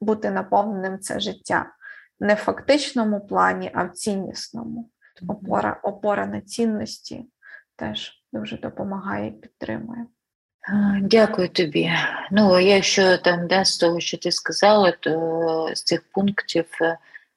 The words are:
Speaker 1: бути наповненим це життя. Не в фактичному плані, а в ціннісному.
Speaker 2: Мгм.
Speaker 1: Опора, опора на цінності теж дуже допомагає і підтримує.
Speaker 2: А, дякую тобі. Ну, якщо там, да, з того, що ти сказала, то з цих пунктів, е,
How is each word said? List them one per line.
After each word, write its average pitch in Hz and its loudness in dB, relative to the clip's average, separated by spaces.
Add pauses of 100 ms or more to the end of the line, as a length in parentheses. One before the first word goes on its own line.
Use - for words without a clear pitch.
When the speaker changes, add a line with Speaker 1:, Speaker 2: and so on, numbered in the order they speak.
Speaker 1:
бути 214 -2
наповненим 190 -2
це - -6
життя. - -4 (480)
Не 202 2
в 208 2
фактичному 220 0
плані, 185 0
а 180 -2
в 180 -4
ціннісному. 226 -8 (320)
Speaker 2:
Мгм. 175 -8
Speaker 1:
Опора, 208 -2
опора 202 -2
на 202 -8
цінності 220 -6 (500)
теж - -10 (100)
дуже 214 -8
допомагає 196 -8
і 220 -8
підтримує. 226 -12 (640)
Speaker 2:
А, 202 2
дякую 202 4
тобі. 165 0 (400)
Ну, 196 6
якщо 190 6
там, 175 2
да, 190 2
з - 0
того, 170 2
що - -6
ти 175 -2
сказала, 196 4
то 160 -2
з - -10
цих - -2
пунктів, 196 -2 (160)
е, 165 0 (400)